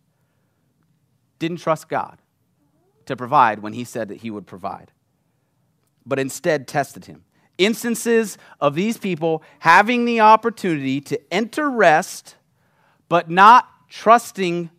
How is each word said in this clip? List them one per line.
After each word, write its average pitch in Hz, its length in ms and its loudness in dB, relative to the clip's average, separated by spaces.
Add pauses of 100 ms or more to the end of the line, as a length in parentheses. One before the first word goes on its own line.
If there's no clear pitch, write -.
(1400)
didn't 165 200 -8
trust 156 300 -6
God - 300 -8 (880)
to 135 100 -10
provide 120 440 0
when 107 140 -12
he 120 100 -12
said 113 240 -10
that 98 140 -18
he 113 100 -12
would 104 160 -14
provide, 92 440 -16 (1120)
but 135 140 -6
instead 135 500 -4
tested 131 380 -8
him." 76 180 -20 (360)
Instances 226 800 -2 (200)
of 143 140 0
these 208 240 -4
people 165 460 -6 (160)
having 208 460 4
the 233 160 -2
opportunity 202 800 2
to 143 200 -8 (100)
enter 233 380 -4
rest, 185 680 0 (680)
but 165 220 -2
not 202 400 6 (180)
trusting 175 920 0